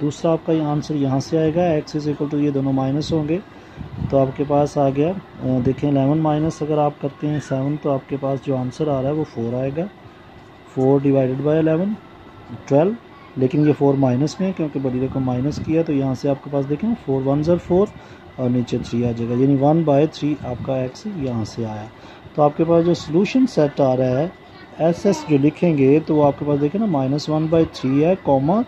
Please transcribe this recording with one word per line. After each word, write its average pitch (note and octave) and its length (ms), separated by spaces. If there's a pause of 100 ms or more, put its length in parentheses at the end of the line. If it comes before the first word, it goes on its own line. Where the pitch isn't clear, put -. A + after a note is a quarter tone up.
दूसरा D3+ 320
आपका E3 200
ये D#3+ 140
आंसर D3 300
यहाँ C3+ 240
से D#3+ 180
आएगा, D#3+ 240 (160)
x D3 180
is D3 120
equal D3 220
to D3 100
ये D3 100
दोनों C3+ 220
माइनस C3+ 400
होंगे D#3+ 280 (720)
तो C3+ 80
आपके C3+ 260
पास C#3+ 340
आ C#3 120
गया, C#3+ 200
अ, C3 500
देखें C3 280
इलेवन C#3 320
माइनस D#3 420
अगर D3+ 160
आप D3 240
करते C#3+ 240
हैं D3 160
सेवन C#3 340
तो D3+ 140
आपके C3+ 260
पास C3+ 300
जो C#3 100
आंसर B2+ 320
आ C#3 120
रहा C3 100
है D3+ 60
वो D#3 100
फ़ोर A#2 300
आएगा, C#3 320 (880)
four C3+ 280
divided C3+ 440
by D#3 140
eleven, E3 340 (720)
ट्वेल्व, E3+ 280 (420)
लेकिन D3 280
ये D3+ 60
फ़ोर C#3 240
माइनस C3+ 440
में F#3 60
है F#3+ 60
क्योंकि D3+ 280
बड़ी B2+ 200
रकम C3 240
माइनस C3 340
किया, D#3+ 240
तो D#3+ 100
यहाँ C3+ 220
से C#3+ 140
आपके C#3 220
पास C#3+ 140
देखें D3 320
फ़ोर C3+ 260
वन C#3 200
ज़ार E3+ 160
फ़ोर F#3 300 (500)
और B2+ 120
नीचे B2 280
थ्री A#2+ 260
आ A#2+ 80
जाएगा, A#2 220
यानी C3+ 220
वन D3+ 280
बाई D3 240
थ्री D3 360
आपका B2+ 400
एक्स B2+ 220
यहाँ C3 380
से A2+ 200
आया। G#2+ 240 (480)
तो D#3 60
आपके D3 220
पास E3+ 200
जो F3 120
solution G#3 520
set D3 320
आ C3 140
रहा B2+ 240
है E3+ 140 (480)
एस E3 260
एस G3+ 240
जो D3 80
लिखेंगे D3 600
तो D#3 140
वो D3+ 80
आपके C#3+ 240
पास D3 140
देखें D3 180
ना A3+ 100
माइनस C#3+ 400
वन D#3 220
बाई E3 160
थ्री C3+ 340
है, E3+ 160
comma D3 520